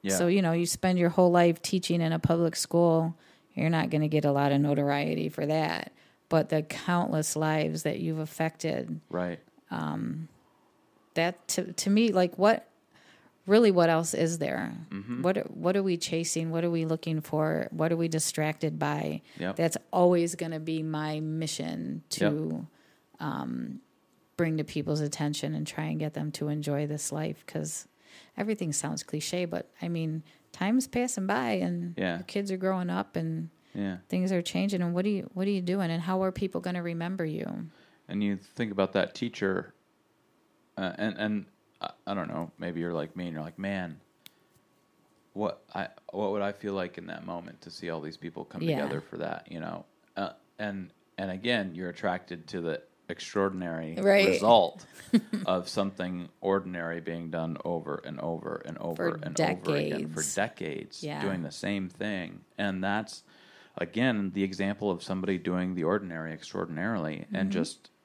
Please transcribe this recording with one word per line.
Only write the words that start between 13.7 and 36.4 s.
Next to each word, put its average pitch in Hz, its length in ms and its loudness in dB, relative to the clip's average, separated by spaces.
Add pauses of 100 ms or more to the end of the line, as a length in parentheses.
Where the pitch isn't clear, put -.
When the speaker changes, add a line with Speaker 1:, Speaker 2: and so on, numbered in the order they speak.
Speaker 2:
what 170 180 8
else 165 240 4
is 165 240 2
there? - 380 -2 (160)
Speaker 1:
Mm-hmm. 117 320 -6
Speaker 2:
What, 185 340 2
what 175 180 2
are 196 80 2
we 185 140 2
chasing? 165 540 -2
What 165 120 0
are 175 60 2
we 165 160 2
looking 160 360 0
for? 156 500 0
What 160 200 2
are 165 60 2
we 165 100 2
distracted 156 680 0
by? 151 440 -2 (180)
Speaker 1:
Yep. - 160 -4
Speaker 2:
That's 165 220 2 (140)
always 175 440 6
gonna 165 240 -4
be 160 240 -2
my 151 380 -2
mission 156 920 -4
Speaker 1:
Yep. - 80 -4 (120)
Speaker 2:
to, 160 360 -2 (520)
um, 65 600 -6 (580)
bring 160 200 0
to 151 60 -2
people's 151 380 -2
attention 147 540 -2
and 151 100 -4
try 156 200 -6
and 156 140 -4
get 151 140 -4
them 151 200 -4
to 147 160 -4
enjoy 147 380 -2
this 147 240 -6
life, 156 360 -6
'cause 160 400 -8 (480)
everything 208 380 -2
sounds - 300 -4
cliche, 175 420 -4
but, - 240 -6 (120)
I 170 60 -4
mean, 160 360 -2 (280)
time's 240 360 2
passing 247 380 -2
by 233 260 2
and 175 460 0
Speaker 1:
Yeah. 87 200 0
Speaker 2:
the 92 60 -6
kids 202 280 -4
are 190 60 -2
growing 185 320 0
up 185 260 -2
and 160 340 -2 (240)
Speaker 1:
Yeah. 98 240 -4 (120)
Speaker 2:
things 185 220 2
are 175 100 2
changing. 185 400 0
And 175 120 0
what 185 120 0
are 214 40 0
you, 196 240 -2
what 190 140 -2
are 202 40 0
you 196 100 0
doing? 180 300 0
And 165 120 -2
how 190 200 0
are 190 80 2
people 185 300 -4